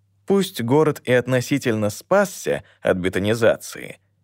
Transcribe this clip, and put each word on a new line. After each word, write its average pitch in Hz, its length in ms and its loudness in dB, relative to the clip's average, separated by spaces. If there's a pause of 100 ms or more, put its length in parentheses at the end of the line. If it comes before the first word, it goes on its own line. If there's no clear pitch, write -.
(260)
Пусть 196 340 0
город 143 440 2
и 120 80 0
относительно 123 800 0
спасся 185 720 -2 (160)
от 95 160 0
бетонизации, 92 1040 -2 (240)